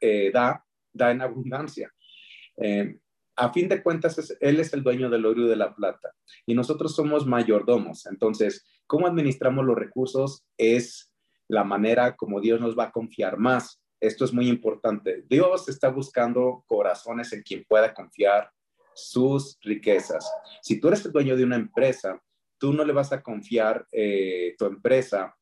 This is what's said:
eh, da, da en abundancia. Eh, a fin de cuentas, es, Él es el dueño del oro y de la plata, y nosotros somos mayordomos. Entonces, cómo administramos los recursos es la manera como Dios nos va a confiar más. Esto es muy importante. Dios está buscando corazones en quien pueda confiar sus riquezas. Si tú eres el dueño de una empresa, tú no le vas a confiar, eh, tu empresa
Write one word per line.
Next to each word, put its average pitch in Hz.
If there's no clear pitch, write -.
eh, 104
da, 123
da 120
en 127
abundancia. 131
Eh, 104
a 123
fin 180
de 190
cuentas, 165
es, -
Él 143
es 156
el 139
dueño 123
del 110
oro 117
y -
de 110
la 101
plata, -
y 117
nosotros 147
somos 151
mayordomos. 110
Entonces, 107
cómo 170
administramos 135
los 117
recursos 131
es 117
la 104
manera 110
como 101
Dios 113
nos 117
va 117
a -
confiar 110
más. 120
Esto -
es 120
muy 123
importante. 107
Dios 180
está 139
buscando 127
corazones 113
en 104
quien -
pueda 107
confiar 101
sus 135
riquezas. 107
Si -
tú 147
eres 208
el 175
dueño 135
de 127
una 123
empresa, 104
tú 139
no 151
le 147
vas 139
a 127
confiar, 110
eh, 95
tu 104
empresa 101